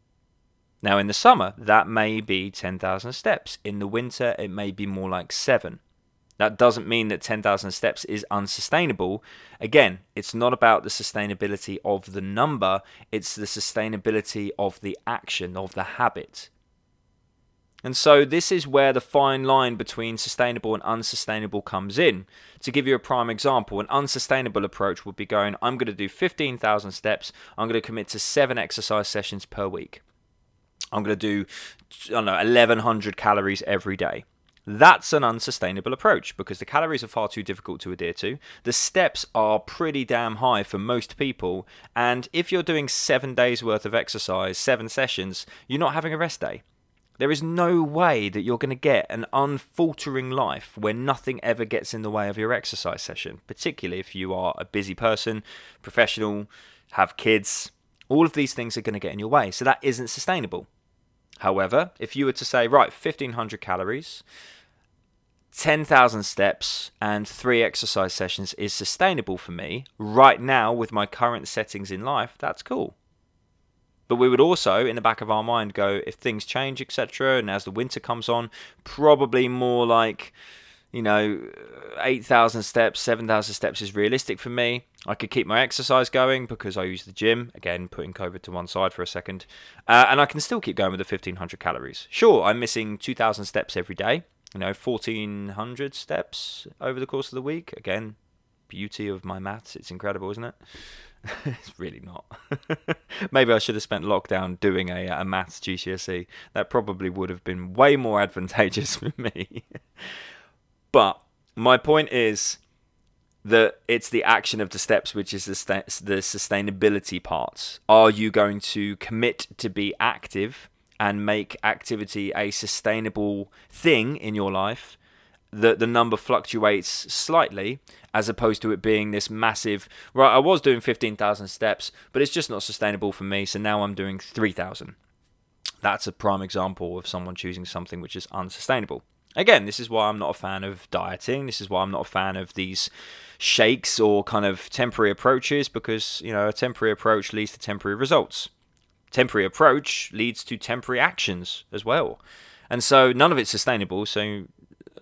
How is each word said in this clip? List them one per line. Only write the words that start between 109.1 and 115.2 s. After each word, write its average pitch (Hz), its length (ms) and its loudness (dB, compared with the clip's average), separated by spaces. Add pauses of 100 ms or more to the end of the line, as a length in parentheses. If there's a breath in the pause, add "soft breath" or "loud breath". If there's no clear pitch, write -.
me. 101 460 -8 (1300 loud breath)
But 101 300 6 (340)
my 123 220 6
point 151 340 2
is 110 460 0 (880)
that 110 420 4
it's 117 220 0
the 117 140 0
action 110 360 2
of 98 100 -4
the 98 100 -8
steps - 340 0
which 101 200 -6